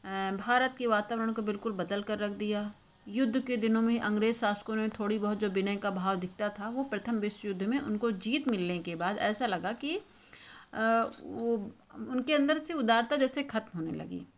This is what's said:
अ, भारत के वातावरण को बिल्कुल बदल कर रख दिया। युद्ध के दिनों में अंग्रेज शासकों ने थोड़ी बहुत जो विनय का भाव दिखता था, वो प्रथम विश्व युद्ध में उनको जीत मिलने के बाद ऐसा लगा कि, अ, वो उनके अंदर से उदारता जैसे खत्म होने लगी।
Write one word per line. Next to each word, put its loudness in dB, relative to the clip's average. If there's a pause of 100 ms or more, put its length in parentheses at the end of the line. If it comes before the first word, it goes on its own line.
अ, -2
भारत 2
के -2
वातावरण 2
को -2
बिल्कुल -2
बदल -2
कर -2
रख -2
दिया। -2 (340)
युद्ध 2
के -2
दिनों 4
में 4
अंग्रेज 2
शासकों 0
ने 0
थोड़ी 0
बहुत 0
जो 0
विनय 0
का -2
भाव 0
दिखता -4
था, -6
वो -2
प्रथम -2
विश्व -2
युद्ध -2
में 2
उनको 0
जीत 0
मिलने 0
के -4
बाद 0
ऐसा 2
लगा -2
कि, -4 (760)
अ, 2 (140)
वो -2 (240)
उनके 0
अंदर 4
से -8
उदारता 4
जैसे 2
खत्म -4
होने -4
लगी। -8 (120)